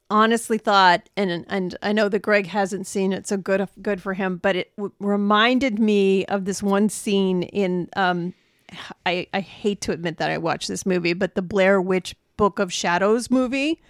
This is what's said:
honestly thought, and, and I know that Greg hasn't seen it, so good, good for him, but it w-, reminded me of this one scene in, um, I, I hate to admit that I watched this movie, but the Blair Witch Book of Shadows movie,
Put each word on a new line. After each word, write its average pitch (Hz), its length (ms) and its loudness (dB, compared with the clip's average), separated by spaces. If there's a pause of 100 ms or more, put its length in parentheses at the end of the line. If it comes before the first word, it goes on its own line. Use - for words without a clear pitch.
(120)
honestly 220 480 2
thought, 190 580 4
and, 175 320 -2
and 185 340 -4
I 208 100 -2
know 208 160 2
that 196 120 0
Greg 202 260 2
hasn't 196 400 -2
seen 196 260 0
it, - 140 -6
so 202 100 -2
good, 190 300 0 (160)
good 202 180 -4
for 190 140 -6
him, 185 220 -4
but 190 180 0
it - 220 -6
w-, 202 240 -8
reminded 208 800 2
me 202 460 4
of 196 180 -4
this 190 180 -4
one 202 260 2
scene 190 540 0
in, 180 540 -2
um, 180 360 -2 (720)
I, 180 300 -2
I 196 60 0
hate 202 420 -6
to 208 100 -4
admit 165 260 -6
that 156 120 -2
I 156 80 -2
watched 160 300 -4
this - 180 -6
movie, 175 280 0
but 185 200 -2
the 196 80 -2
Blair 190 380 4
Witch 185 340 -2 (220)
Book 208 240 2
of 180 120 -2
Shadows 196 580 0
movie, 269 600 0